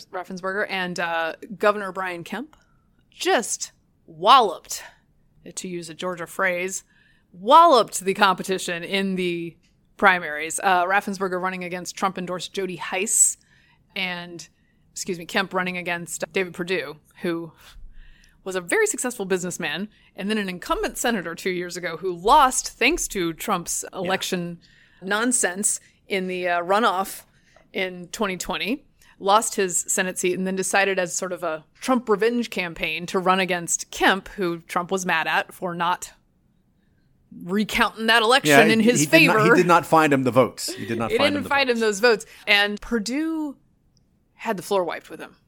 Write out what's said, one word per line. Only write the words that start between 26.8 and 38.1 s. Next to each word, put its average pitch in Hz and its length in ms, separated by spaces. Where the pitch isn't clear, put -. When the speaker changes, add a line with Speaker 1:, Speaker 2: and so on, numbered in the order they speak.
Speaker 1:
in 180 340
twenty 190 300
twenty, 180 480
lost 196 360
his 185 320
Senate 185 300
seat, 180 200
and 185 100
then 190 80
decided 196 420
as 180 160
sort 185 200
of 170 100
a 156 220
Trump 247 300
revenge 226 400
campaign 170 580
to 196 120
run 185 200
against 180 520
Kemp, 202 380
who 170 320
Trump 175 280
was 190 160
mad 165 220
at 175 260
for 175 220
not 175 380
recounting 214 640
that 226 160